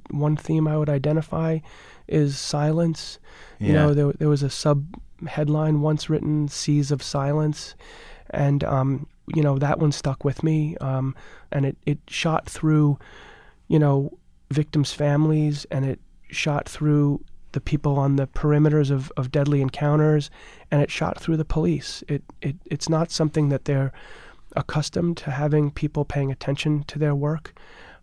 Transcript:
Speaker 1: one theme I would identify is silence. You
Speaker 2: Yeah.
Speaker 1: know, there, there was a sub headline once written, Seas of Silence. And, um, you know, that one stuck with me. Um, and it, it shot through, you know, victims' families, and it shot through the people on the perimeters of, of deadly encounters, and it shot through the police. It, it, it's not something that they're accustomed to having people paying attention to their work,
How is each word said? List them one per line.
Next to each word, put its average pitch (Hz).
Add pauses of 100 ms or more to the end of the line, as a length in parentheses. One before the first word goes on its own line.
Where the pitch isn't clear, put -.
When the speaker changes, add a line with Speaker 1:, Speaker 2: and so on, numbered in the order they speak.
Speaker 1:
one 147
theme 156
I 151
would 151
identify 156 (500)
is 143
silence. 156 (400)
You 104
Speaker 2:
Yeah. -
Speaker 1:
know, 151
there, 143
there 151
was 143
a 139
sub 143 (420)
headline 151
once 156
written, 151
Seas 147
of 143
Silence. 147 (560)
And, 143
um, 135 (280)
you 160
know, 143
that 139
one 147
stuck -
with 139
me. 156
Um, 135 (380)
and 139
it, 139
it 147 (100)
shot -
through, 151 (680)
you 160
know, 143 (320)
victims' 147
families, 151
and 135
it 135 (300)
shot -
through 147 (300)
the 139
people 143
on 139
the 139
perimeters 151
of, 135
of 131
deadly 143
encounters, 147 (400)
and 147
it -
shot -
through 165
the 156
police. 156
It, 143 (180)
it, 143
it's -
not 160
something 151
that 139
they're 135 (640)
accustomed 170
to -
having 147
people 147
paying 139
attention 147
to -
their 147
work, 147 (480)